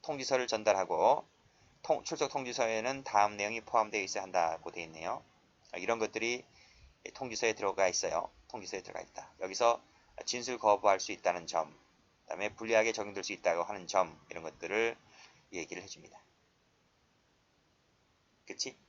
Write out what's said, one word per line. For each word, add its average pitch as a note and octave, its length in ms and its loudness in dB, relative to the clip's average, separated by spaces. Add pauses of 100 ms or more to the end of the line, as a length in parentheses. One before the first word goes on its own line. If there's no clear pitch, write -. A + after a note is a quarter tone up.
통지서를 C3 460 0
전달하고, G#2 760 4 (580)
통-, D3 200 0
출석 D3 280 -4
통지서에는 B2 720 -2
다음 G#2 320 4
내용이 G#2+ 240 -2
포함되어 G#2+ 400 0
있어야 F#2+ 220 -4
한다고 E2+ 480 0
돼 F2 120 -10
있네요. D#2+ 400 -8 (480)
아, F2 60 -8
이런 A2 220 -2
것들이 A2+ 440 -2 (720)
통지서에 A2+ 400 -2
들어가 F#2+ 340 2
있어요. E2+ 420 -2 (200)
통지서에 F#2+ 320 -8
들어가 F#2 200 -12
있다. - 380 -16
여기서 A2+ 420 2 (440)
진술 B2 320 -4
거부할 G2+ 420 6
수 - 120 -6
있다는 F2 360 0
점, D#2 260 -2 (500)
그다음에 G2 320 -6
불리하게 A2+ 360 4
적용될 G2+ 320 -6
수 - 100 -6
있다고 F2 300 0
하는 F#2 240 -8
점, F2 320 2 (100)
이런 E2 140 -10
것들을 G2 540 -2 (560)
얘기를 F2 300 -8
해줍니다. E2 360 -18 (2250)
그치? - 280 -8 (140)